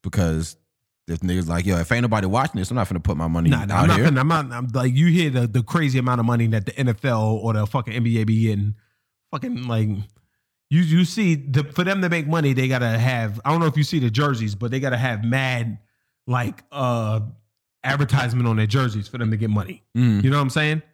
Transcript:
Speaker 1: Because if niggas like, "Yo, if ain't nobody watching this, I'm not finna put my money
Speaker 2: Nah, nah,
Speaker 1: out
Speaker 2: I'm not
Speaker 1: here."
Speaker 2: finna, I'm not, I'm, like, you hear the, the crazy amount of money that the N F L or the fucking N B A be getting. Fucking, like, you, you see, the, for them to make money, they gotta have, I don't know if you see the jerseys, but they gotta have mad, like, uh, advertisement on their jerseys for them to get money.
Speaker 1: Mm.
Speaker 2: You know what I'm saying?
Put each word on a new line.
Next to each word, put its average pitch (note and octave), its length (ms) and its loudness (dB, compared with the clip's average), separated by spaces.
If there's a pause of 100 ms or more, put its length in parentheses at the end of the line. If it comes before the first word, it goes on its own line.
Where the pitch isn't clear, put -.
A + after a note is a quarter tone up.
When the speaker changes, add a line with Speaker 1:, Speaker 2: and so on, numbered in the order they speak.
Speaker 1:
Because D#2+ 540 -2 (520)
if E2 120 -6
niggas F2+ 280 -2
like, E2+ 180 -2
"Yo, F#2+ 120 2
if E2+ 140 -4
ain't A#2+ 100 0
nobody G#2+ 240 0
watching A2+ 320 -2
this, E2+ 120 -4
I'm A#2+ 60 -4
not B2 120 -2
finna E2+ 140 -4
put E2+ 140 -2
my D#2+ 120 -2
money E2 220 2
Speaker 2:
Nah, - 160 0
nah, G2+ 80 -4
Speaker 1:
out - 80 2
Speaker 2:
I'm E2 60 4
not - 100 4
Speaker 1:
here." - 100 4
Speaker 2:
finna, C3+ 120 2
I'm C#3 80 2
not, D3+ 240 0
I'm, B2 160 -6
like, B2 260 0
you D#3 140 4
hear E3+ 220 2
the, B2 160 0
the A#2 160 0
crazy C#3 360 0
amount B2 220 0
of A2+ 60 2
money A#2 200 2
that A2 180 0
the A2 140 -8
N C3 100 0
F A2 160 -4
L A#2 180 0 (200)
or A2+ 120 0
the G#2+ 120 0
fucking A2+ 260 -4
N A#2 120 -2
B A#2 160 2
A A2 40 0
be A2 180 2
getting. G#2 320 0 (580)
Fucking, A#3+ 340 -6
like, A2 220 0 (800)
you, D#3 100 4
you F3 240 4
see, F3 300 0
the, C#3 300 0
for D3 200 -4
them G3 180 0
to F3+ 60 0
make E3 200 -2
money, D3+ 260 2
they C3 140 0
gotta B2 300 0
have, A#2 460 0
I C#3+ 60 0
don't E3 100 2
know E3 60 2
if D3+ 100 0
you D3+ 60 2
see D#3 160 0
the B2 120 2
jerseys, A2+ 440 0
but A2 160 -6
they C3 100 -2
gotta C3 160 -2
have A2+ 280 -2
mad, A#2+ 540 -2 (480)
like, B2 460 -4
uh, A#2 480 0 (640)
advertisement C3 640 0
on A2+ 80 2
their G#2+ 100 2
jerseys G#2+ 420 0
for B2 100 -10
them A2+ 120 0
to G#2+ 60 0
get G#2+ 140 -2
money. G2+ 320 -2 (120)
Speaker 1:
Mm. A2+ 300 2
Speaker 2:
You C3 60 4
know C#3+ 80 2
what C#3+ 60 2
I'm C3 60 -2
saying? D3+ 300 0 (140)